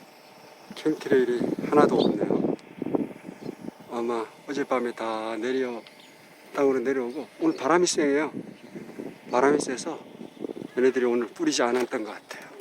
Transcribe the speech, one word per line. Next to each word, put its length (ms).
캠트레일이 640
하나도 280
없네요. 600
아마 340
어젯밤에 440
다 440
내려, 460
땅으로 260
내려오고, 480
오늘 160
바람이 320
세요. 420
바람이 260
세서 400
얘네들이 260
오늘 220
뿌리지 380
않았던 400
것 80
같아요. 360